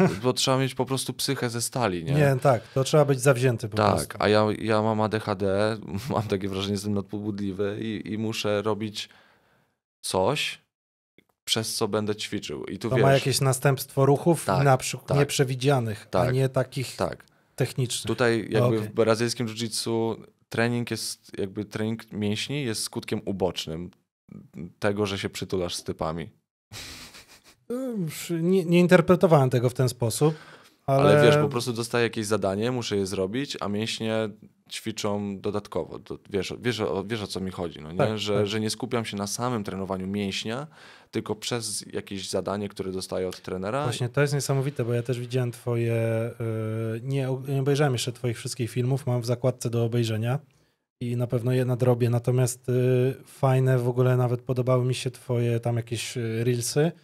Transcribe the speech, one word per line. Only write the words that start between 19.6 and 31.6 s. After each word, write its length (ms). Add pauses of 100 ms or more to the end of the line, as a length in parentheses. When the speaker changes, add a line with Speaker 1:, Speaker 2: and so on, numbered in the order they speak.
Speaker 2:
trening 420
jest, 480
jakby 260
trening 460
mięśni 520
jest 200
skutkiem 420
ubocznym 680 (880)
tego, 260
że 140
się 100
przytulasz 460
z 80
typami. 460 (1400)
Speaker 1:
Ym, 360 (340)
nie, 240
nie 140
interpretowałem 720
tego 200
w 40
ten 160
sposób, 460 (500)
ale 180
Speaker 2:
Ale... 220
wiesz, 120
po 120
prostu 240